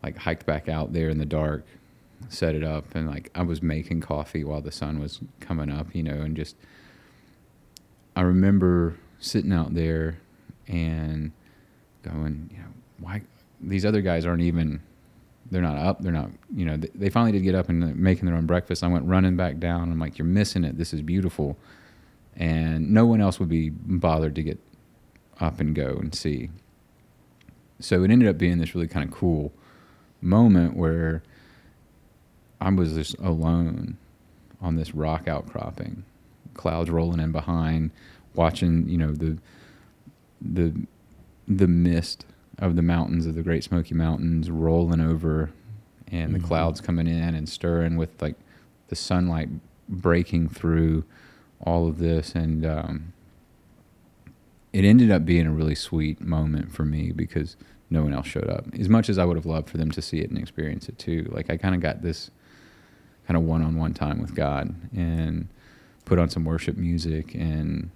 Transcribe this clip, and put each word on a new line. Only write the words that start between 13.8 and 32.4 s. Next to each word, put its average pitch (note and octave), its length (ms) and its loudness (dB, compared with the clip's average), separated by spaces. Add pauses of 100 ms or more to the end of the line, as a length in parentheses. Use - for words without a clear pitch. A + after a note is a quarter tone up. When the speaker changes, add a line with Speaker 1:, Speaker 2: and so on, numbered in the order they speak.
Speaker 1:
other G#2 160 4
guys E2+ 240 2
aren't E2+ 180 0
even, E2 380 0 (680)
they're F#2 100 0
not D2+ 160 0
up, F2+ 240 0
they're F2+ 100 -2
not," D2 200 -2 (240)
you F2+ 100 -2
know, D#2 120 -2
th-, D#2 180 -6
they G2 140 0
finally A#2 220 2
did G2 120 2
get F#2 120 2
up F2+ 140 0
and, E2+ 140 2
like, D2+ 120 -2
making F#2 300 2
their F2 100 2
own E2 100 0
breakfast. F2 380 0
I F2 40 0
went F2 180 2
running F#2 300 4
back F2 240 -2
down. E2+ 320 -2
I'm E2 80 -2
like, D#2+ 180 -6
"You're D#2+ 100 -2
missing F#2+ 360 2
it. D#2 140 -2
This E2 160 -6
is D2+ 80 -4
beautiful." D#2+ 560 -2 (760)
And D#2+ 560 0
no A2 140 8
one A2+ 160 6
else G2 180 2
would F2+ 100 0
be D#2+ 200 0
bothered D#2+ 680 0
to D#2 80 -4
get D2+ 160 -6 (800)
up E2 200 -2
and D2+ 160 0
go C2+ 240 -2
and D#2 140 -6
see. C#2 360 -4 (1300)
So F#2 240 2
it F#2+ 80 6
ended A#2+ 160 8
up F2 100 2
being F2 220 4
this D#2+ 160 -2
really E2+ 120 -2
kinda D#2 240 -4
cool D#2 400 0 (680)
moment F#2 540 6
where E2 460 0 (1400)